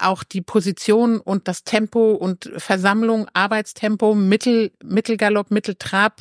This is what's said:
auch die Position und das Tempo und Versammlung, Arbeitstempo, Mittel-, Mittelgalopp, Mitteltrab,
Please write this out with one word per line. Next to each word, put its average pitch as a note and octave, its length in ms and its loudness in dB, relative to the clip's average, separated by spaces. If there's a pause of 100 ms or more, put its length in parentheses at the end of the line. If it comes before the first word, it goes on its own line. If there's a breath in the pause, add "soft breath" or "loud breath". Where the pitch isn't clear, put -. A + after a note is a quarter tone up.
auch F#3+ 220 0
die F#3+ 200 -8
Position G#3+ 760 0
und F#3+ 300 -4
das - 160 -6
Tempo A3 480 2
und F#3 460 -4
Versammlung, G#3+ 760 0
Arbeitstempo, G#3+ 800 0
Mittel-, G#3 560 2 (140)
Mittelgalopp, G#3 640 0
Mitteltrab, G3+ 720 -2